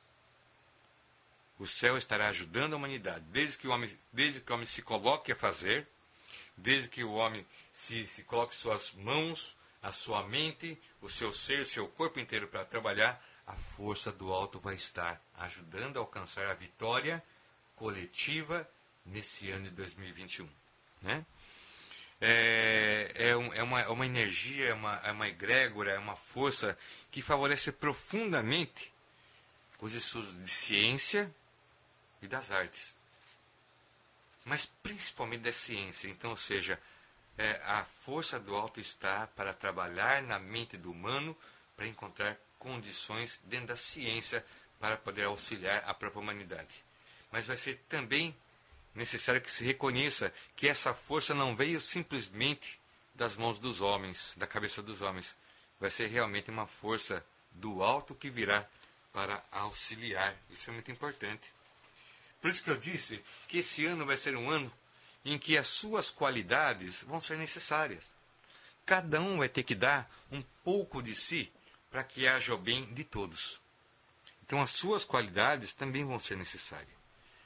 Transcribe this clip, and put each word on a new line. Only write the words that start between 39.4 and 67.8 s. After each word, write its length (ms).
trabalhar 680
na 160
mente 360
do 140
humano 480
para 100
encontrar 500
condições 840
dentro 240
da 80
ciência 680
para 160
poder 300
auxiliar 600
a 80
própria 260
humanidade. 640
Mas 160
vai 100
ser 200
também 480
necessário 460
que 100
se 120
reconheça 720
que 100
essa 260
força 400
não 220
veio 260
simplesmente 1000
das 220
mãos 240
dos 200
homens, 560
da 100
cabeça 360
dos 200
homens. 340
Vai 100
ser 200
realmente 420
uma 160
força 580
do 280
alto 360
que 120
virá 380
para 280
auxiliar. 840
Isso 200
é 20
muito 180
importante. 600
Por 100
isso 120
que 80
eu 60
disse 460
que 120
esse 280
ano 180
vai 120
ser 200
um 140
ano 220
em 140
que 180
as 120
suas 420
qualidades 920
vão 160
ser 160
necessárias. 760